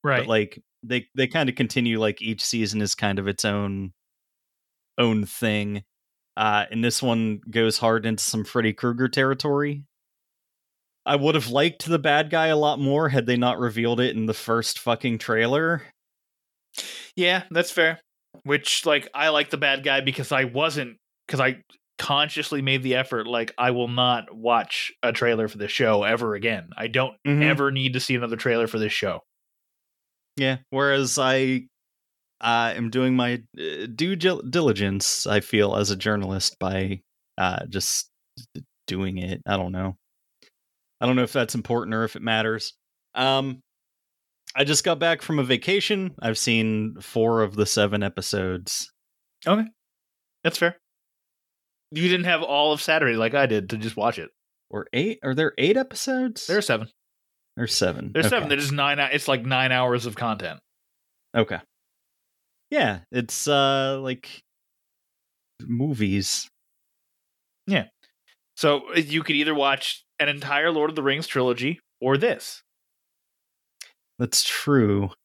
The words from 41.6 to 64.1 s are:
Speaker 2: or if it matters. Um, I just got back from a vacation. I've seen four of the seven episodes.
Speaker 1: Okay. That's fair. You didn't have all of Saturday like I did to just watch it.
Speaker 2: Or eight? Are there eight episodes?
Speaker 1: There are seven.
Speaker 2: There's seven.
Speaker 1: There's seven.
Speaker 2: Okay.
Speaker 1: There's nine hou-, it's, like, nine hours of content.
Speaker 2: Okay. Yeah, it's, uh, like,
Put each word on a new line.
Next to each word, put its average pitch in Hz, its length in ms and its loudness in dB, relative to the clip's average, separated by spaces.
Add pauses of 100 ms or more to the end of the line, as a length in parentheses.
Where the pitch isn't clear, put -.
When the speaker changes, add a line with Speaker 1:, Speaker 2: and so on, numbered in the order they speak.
Speaker 2:
or 113 80 0
if 110 120 -6
it - 60 -12
matters. 110 520 -2 (420)
Um, 135 460 -2 (920)
I 139 100 2
just 147 180 2
got 165 160 0
back 165 240 0
from 156 160 0
a 135 40 0
vacation. 185 800 -2
I've 113 160 -2
seen 110 640 0
four 113 400 2
of 101 140 -2
the 104 100 2
seven 104 380 2
episodes. 95 880 -4 (560)
Speaker 1:
Okay. 214 180 4 (800)
That's 165 160 -2
fair. 170 180 2 (1120)
You 160 180 0
didn't 180 160 2
have 170 180 2
all 147 300 4
of 147 80 -2
Saturday 151 360 4
like 113 160 2
I 139 140 4
did 104 240 0
to 113 60 -4
just 107 200 -6
watch 107 220 0
it. 76 100 -12 (400)
Speaker 2:
Or 104 240 -10
eight? 190 300 -2
Are 131 120 -2
there 156 240 0
eight 185 180 4
episodes? 262 680 -4
Speaker 1:
There 185 100 0
are 208 60 2
seven. 117 260 -2 (640)
Speaker 2:
There's 117 200 -2
seven. - 380 -2
Speaker 1:
There's 156 160 2
seven. 208 180 0
Speaker 2:
Okay. 143 80 2
Speaker 1:
There's 139 160 -2
nine 143 260 0
hou-, 139 140 0
it's, 143 160 -2
like, 127 180 0
nine 131 260 2
hours 123 360 2
of 107 80 -8
content. 95 440 -4 (760)
Speaker 2:
Okay. 107 220 0 (1120)
Yeah, 117 300 0 (100)
it's, 123 360 -4
uh, 135 540 2
like, 127 400 -10 (1200)